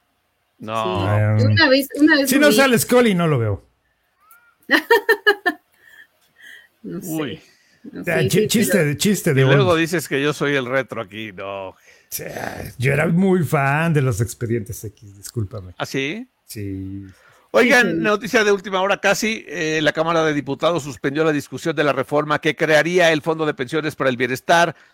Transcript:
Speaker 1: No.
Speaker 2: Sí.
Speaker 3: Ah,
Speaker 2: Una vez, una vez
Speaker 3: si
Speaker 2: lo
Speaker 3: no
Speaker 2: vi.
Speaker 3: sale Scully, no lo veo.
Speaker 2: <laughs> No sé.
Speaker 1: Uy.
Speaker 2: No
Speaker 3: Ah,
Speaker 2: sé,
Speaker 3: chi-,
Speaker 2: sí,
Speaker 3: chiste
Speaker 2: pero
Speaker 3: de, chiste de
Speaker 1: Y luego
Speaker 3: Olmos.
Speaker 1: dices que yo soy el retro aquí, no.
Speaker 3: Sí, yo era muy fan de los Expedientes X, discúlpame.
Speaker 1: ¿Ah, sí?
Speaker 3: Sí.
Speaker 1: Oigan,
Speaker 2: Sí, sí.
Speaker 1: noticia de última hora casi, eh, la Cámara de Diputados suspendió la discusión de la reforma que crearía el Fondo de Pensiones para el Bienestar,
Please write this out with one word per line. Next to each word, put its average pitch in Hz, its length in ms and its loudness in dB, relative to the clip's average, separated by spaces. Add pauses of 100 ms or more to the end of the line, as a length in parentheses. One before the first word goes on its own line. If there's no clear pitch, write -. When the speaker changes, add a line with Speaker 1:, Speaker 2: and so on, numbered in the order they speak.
(580)
Speaker 1:
No. 110 160 -10
Speaker 2:
Sí. 110 340 -2
Speaker 3:
Ah, 107 320 2
Speaker 2:
Una 107 280 4
vez, 269 200 2 (120)
una 311 160 6
vez 277 120 0
Speaker 3:
si - 60 0
Speaker 2:
lo 285 80 4
Speaker 3:
no 302 60 6
Speaker 2:
vi. 233 80 4
Speaker 3:
sale 262 200 4
Scully, 240 380 2
no 175 140 0
lo 147 100 2
veo. 107 240 -2 (1040)
Speaker 2:
<laughs> 262 80 4 (2000)
No 175 180 -10
sé. 190 80 -12
Speaker 1:
Uy. 196 320 -6 (520)
Speaker 2:
No - 80 -14
Speaker 3:
Ah, 165 220 -2
Speaker 2:
sé, - 60 0
Speaker 3:
chi-, 185 140 2
Speaker 2:
sí, 214 60 2
Speaker 3:
chiste 208 300 0
Speaker 2:
pero 165 100 4
Speaker 3:
de, 147 80 -4
chiste 180 380 0
de 131 60 4
Speaker 1:
Y 135 40 6
luego 139 180 6
Speaker 3:
Olmos. 175 160 4
Speaker 1:
dices 165 300 -2
que 139 120 -2
yo 147 120 0
soy 143 220 -2
el 131 120 -2
retro 123 360 -4
aquí, 104 300 -12
no. 98 440 -10 (480)
Speaker 3:
Sí, - 540 -12
yo 131 140 -2
era 147 160 0
muy 185 360 2
fan 147 480 0
de 147 100 2
los 127 180 -2
Expedientes 113 640 -6
X, 101 320 -18
discúlpame. 98 640 -10
Speaker 1:
¿Ah, 147 80 -8
sí? 165 420 -8 (160)
Speaker 3:
Sí. 98 600 -12 (460)
Speaker 1:
Oigan, 247 380 4
Speaker 2:
Sí, - 60 -4
sí. 165 60 -4
Speaker 1:
noticia 214 420 0
de 208 80 4
última 190 300 -2
hora 196 180 0
casi, 214 480 -2
eh, 156 340 -4
la 147 100 2
Cámara 160 320 0
de 156 100 0
Diputados 143 480 -2
suspendió 143 420 -4
la 160 80 2
discusión 147 420 -4
de 147 100 0
la 143 80 2
reforma 147 460 -2
que 156 180 -2
crearía 165 560 4
el 151 100 0
Fondo 160 240 -2
de 147 80 -2
Pensiones 151 420 -6
para 135 140 0
el 127 60 -2
Bienestar, 143 600 0 (180)